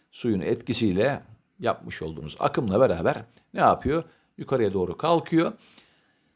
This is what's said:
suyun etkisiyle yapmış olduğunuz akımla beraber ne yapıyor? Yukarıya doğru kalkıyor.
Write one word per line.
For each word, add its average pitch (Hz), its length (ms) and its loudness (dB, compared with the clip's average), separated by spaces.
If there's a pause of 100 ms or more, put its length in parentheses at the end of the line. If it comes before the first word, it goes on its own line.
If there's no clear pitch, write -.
(120)
suyun 104 280 -2
etkisiyle 110 840 0 (360)
yapmış - 440 -6
olduğunuz 76 380 -10
akımla 110 400 0
beraber 107 440 2 (300)
ne 202 60 -4
yapıyor? 143 440 2 (340)
Yukarıya 120 340 0
doğru 87 240 -2
kalkıyor. 165 560 2 (840)